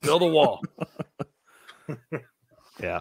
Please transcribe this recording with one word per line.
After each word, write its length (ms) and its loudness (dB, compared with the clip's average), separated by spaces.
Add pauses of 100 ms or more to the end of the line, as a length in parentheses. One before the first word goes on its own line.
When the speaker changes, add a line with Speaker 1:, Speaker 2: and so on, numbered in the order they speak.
Speaker 1:
build 220 2
a 40 4
wall. 360 2 (1300)
Speaker 2:
<laughs> 60 -12 (840)
Yeah, 200 -6